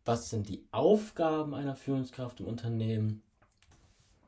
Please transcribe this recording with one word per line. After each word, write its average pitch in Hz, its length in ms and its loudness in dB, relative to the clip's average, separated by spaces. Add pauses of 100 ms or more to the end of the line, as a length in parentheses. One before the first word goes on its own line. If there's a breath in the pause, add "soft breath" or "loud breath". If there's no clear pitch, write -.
was 117 240 0
sind 104 200 -2
die - 220 -10
Aufgaben 156 840 4
einer 139 220 -4
Führungskraft 131 640 -4
im - 60 -8
Unternehmen? 110 760 -2 (1040 soft breath)